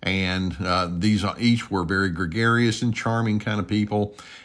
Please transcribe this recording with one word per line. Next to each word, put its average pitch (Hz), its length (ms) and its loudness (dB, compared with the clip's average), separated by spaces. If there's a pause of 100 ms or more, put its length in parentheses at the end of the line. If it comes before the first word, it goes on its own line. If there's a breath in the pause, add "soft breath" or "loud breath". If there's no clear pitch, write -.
And, 92 560 0
uh, 90 320 0
these 92 320 2
are, 98 160 -2
each 117 320 2
were 95 120 0
very 95 260 0
gregarious 110 760 2
and 117 100 0
charming 113 460 0
kind 107 200 -2
of 98 80 -4
people. 104 480 0 (300 loud breath)